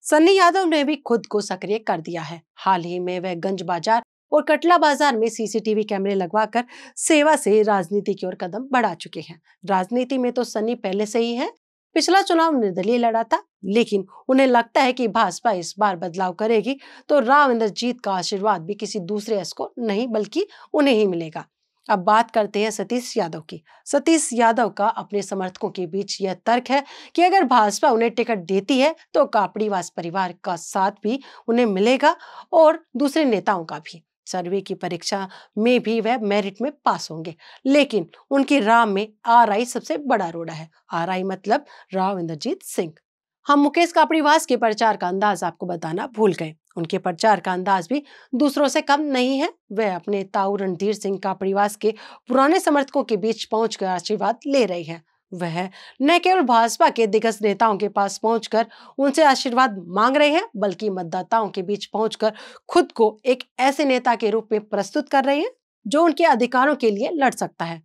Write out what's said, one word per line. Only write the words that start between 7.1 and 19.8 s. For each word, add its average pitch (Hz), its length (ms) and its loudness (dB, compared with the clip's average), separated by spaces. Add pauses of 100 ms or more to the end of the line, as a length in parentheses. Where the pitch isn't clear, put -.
से 220 280 2
राजनीति 202 500 0
की 196 140 -8
ओर 185 80 -8
कदम 196 360 -10
बढ़ा 226 240 0
चुके 165 240 -14
हैं। 160 200 -18 (260)
राजनीति 233 520 -2
में 247 140 -2
तो 247 120 -2
सन्नी 226 320 -4
पहले 202 300 -4
से 214 140 -4
ही 233 160 -2
हैं। 311 160 -6 (440)
पिछला 349 260 2
चुनाव 330 340 0
निर्दलीय 202 420 -2
लड़ा 226 260 0
था, 320 180 -2 (240)
लेकिन 202 400 0 (240)
उन्हें 262 180 4
लगता 240 340 2
है 254 120 2
कि 254 160 -2
भाजपा 202 440 0
इस 175 260 -6
बार 202 160 0
बदलाव 180 380 -6
करेगी 220 440 0 (320)
तो 294 100 4
राव 269 320 4
इंद्रजीत 233 500 -2
का 196 120 -4
आशीर्वाद 190 480 -2
भी 170 140 -8
किसी 208 260 -8
दूसरे 208 380 -4
एस 160 120 -10
को - 280 -10
नहीं 226 280 -2